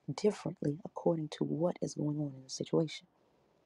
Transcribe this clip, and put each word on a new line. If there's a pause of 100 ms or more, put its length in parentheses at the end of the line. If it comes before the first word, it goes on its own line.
(160)
differently
according
to
what
is
going
on
in
the
situation. (580)